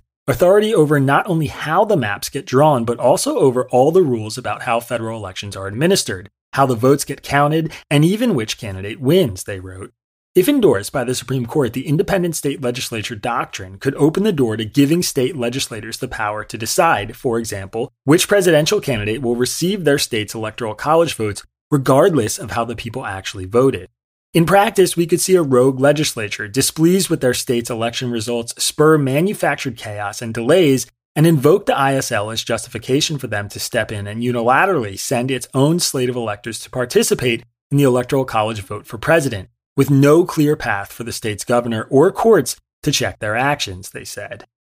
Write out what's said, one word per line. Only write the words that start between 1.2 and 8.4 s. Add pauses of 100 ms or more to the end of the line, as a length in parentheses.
only
how
the
maps
get
drawn,
but
also
over
all
the
rules
about
how
federal
elections
are
administered, (220)
how
the
votes
get
counted, (180)
and
even
which